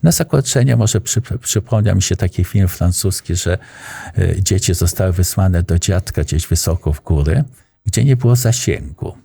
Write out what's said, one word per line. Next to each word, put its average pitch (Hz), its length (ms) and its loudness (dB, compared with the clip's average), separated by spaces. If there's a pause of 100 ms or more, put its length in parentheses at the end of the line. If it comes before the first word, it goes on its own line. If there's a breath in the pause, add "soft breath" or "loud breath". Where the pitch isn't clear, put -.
Na 165 80 4
zakończenie 135 640 0
może 110 260 2
przy-, - 200 -2 (200)
przypomniał 104 540 0
mi 95 60 2
się - 140 0
taki - 280 -2
film 98 240 2
francuski, 87 680 -2
że, 87 220 -2 (600 loud breath)
y, 87 260 2
dzieci 95 300 0
zostały 90 400 0
wysłane 90 500 0
do 85 160 2
dziadka 92 440 -2
gdzieś 80 240 -2
wysoko 85 460 -2
w - 80 -6
góry, 82 420 2 (420 soft breath)
gdzie 117 200 0
nie 135 100 4
było 123 200 4
zasięgu. - 880 -2